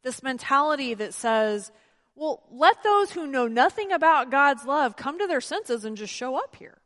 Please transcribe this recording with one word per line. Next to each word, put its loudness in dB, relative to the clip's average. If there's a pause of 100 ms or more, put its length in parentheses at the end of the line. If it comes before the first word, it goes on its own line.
This -10
mentality 0
that -8
says, 0 (420)
"Well, -6
let 4
those 4
who -8
know 0
nothing 0
about 4
God's 2
love 0
come -8
to -2
their -2
senses -6
and -8
just -12
show -6
up -6
here." -20